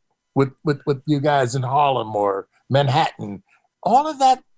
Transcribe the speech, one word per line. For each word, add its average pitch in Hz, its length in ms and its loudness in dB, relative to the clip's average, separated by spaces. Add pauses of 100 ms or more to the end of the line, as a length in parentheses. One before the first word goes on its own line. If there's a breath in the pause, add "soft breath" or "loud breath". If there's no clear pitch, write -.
(340)
with, 135 160 0 (140)
with, 147 200 -2
with 139 220 -2
you 147 140 0
guys 135 340 0
in 135 80 -4
Harlem 127 540 -2
or 98 320 -2 (200)
Manhattan. 135 760 -2 (380)
All 269 260 2
of 294 100 -6
that 262 240 2 (160)